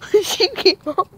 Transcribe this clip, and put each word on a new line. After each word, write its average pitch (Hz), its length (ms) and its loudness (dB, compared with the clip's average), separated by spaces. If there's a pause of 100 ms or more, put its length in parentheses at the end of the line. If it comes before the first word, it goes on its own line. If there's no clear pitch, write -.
(140)
<laughs> 415 100 6
She - 260 -2
came - 280 0 (100)
up. 311 300 -4